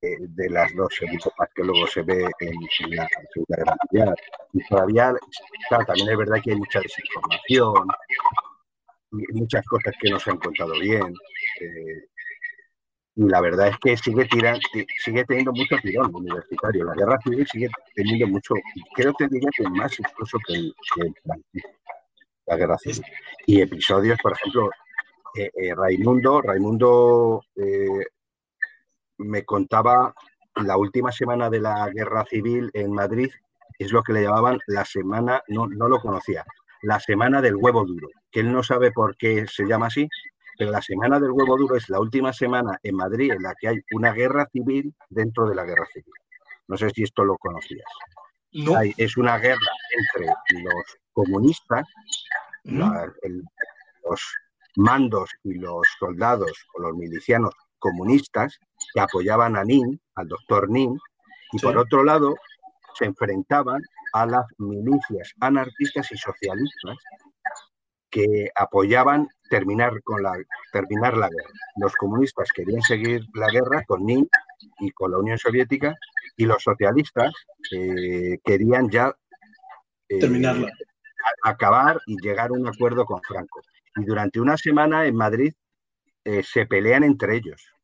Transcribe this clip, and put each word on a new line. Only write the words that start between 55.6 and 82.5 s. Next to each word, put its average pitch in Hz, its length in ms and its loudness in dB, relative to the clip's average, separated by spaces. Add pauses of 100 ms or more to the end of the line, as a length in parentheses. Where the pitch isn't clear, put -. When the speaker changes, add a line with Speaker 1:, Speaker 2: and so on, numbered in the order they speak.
Speaker 1:
soldados 98 540 -2 (220)
o 87 80 -10
los 82 140 -6
milicianos 87 560 0 (260)
comunistas 107 800 0 (340)
que 104 80 0
apoyaban 107 560 2
a 98 80 0
Nin, 131 360 2 (160)
al 87 120 -10
doctor 98 420 0
Nin, 127 280 0 (540)
y 110 60 -4
Speaker 2:
Sí. 131 80 0
Speaker 1:
por - 120 4
otro 123 240 4
lado 147 320 4 (600)
se - 100 -2
enfrentaban 123 800 -2 (300)
a 113 140 2
las 120 200 2 (120)
milicias 104 840 -2
anarquistas 135 680 -2
y 110 60 -12
socialistas 98 800 -8 (1120)
que 104 440 0
apoyaban 123 720 4 (220)
terminar 110 520 0
con 107 200 -4
la, 95 100 -2 (400)
terminar 107 440 0
la 101 120 0
guerra. 82 220 -10 (260)
Los 101 200 -2
comunistas 104 560 0
querían 101 300 -4
seguir 117 400 -2 (120)
la 107 160 -2
guerra 127 360 0
con 95 200 -2
Nin 131 220 2 (520)
y 98 120 -4
con 92 180 -4
la 90 80 -2
Unión 110 200 -2
Soviética, 127 560 0 (420)
y 113 100 2
los 110 160 2
socialistas, 123 680 2 (400)
eh, 90 720 -4
querían 113 460 4
ya, 120 220 2 (960)
eh, - 120 0
Speaker 2:
Terminarla. 123 480 0
Speaker 1:
a-, - 840 -6
acabar 127 560 4
y 107 140 -6
llegar 104 300 -2